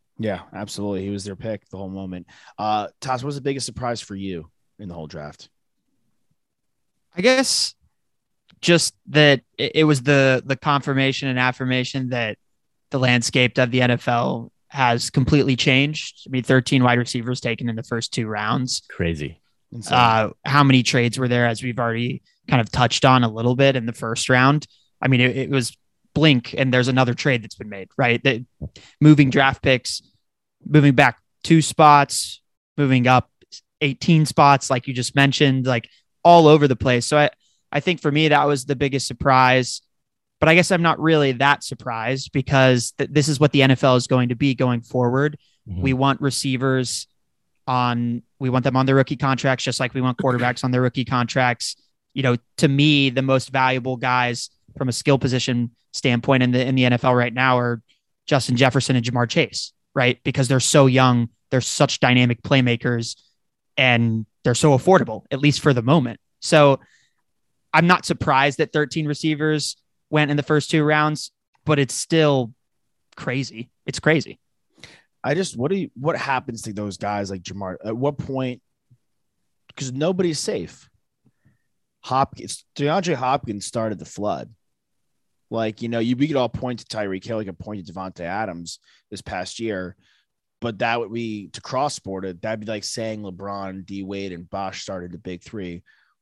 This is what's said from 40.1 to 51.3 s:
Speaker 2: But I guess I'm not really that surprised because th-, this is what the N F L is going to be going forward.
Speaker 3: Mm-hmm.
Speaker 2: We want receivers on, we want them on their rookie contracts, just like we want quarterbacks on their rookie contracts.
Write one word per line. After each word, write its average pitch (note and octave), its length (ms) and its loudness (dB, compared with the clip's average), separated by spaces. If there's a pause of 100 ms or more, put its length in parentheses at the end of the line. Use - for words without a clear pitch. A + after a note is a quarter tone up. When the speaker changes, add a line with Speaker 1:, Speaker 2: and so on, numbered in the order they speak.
Speaker 2:
But D3 80 4
I D#3+ 80 6
guess F3 160 4
I'm F3 100 0
not E3 200 0
really D3+ 320 2
that C#3 320 0
surprised B2 640 -8
because C3 640 2
th-, C#3 140 -4
this C#3 160 2
is C#3 140 0
what D3+ 100 4
the C#3 100 4
N C3 100 6
F B2+ 120 2
L B2+ 140 4
is A#2+ 100 -2
going B2+ 220 0
to B2 60 -4
be C3+ 200 0
going B2 240 0
forward. C3 580 -2 (300)
Speaker 3:
Mm-hmm. F#2 140 -8
Speaker 2:
We C3+ 100 0
want C3+ 300 0
receivers C3 840 -2 (600)
on, A#2+ 560 0 (160)
we C3 100 -2
want B2 140 0
them C3 140 2
on C3 80 2
their C3+ 100 2
rookie C3+ 220 2
contracts, C3+ 480 -2
just B2+ 160 -4
like B2 120 -4
we C3+ 60 -6
want B2+ 180 -2
quarterbacks B2 460 -2
on B2+ 80 -2
their B2+ 100 0
rookie B2+ 220 -2
contracts. B2 720 -2 (380)